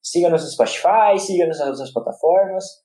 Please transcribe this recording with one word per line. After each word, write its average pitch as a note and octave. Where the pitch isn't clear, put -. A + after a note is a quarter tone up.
Siga-nos E3
no C#3
Spotify, G3+
siga-nos E3+
nas C#3+
outras C3+
plataformas. F#3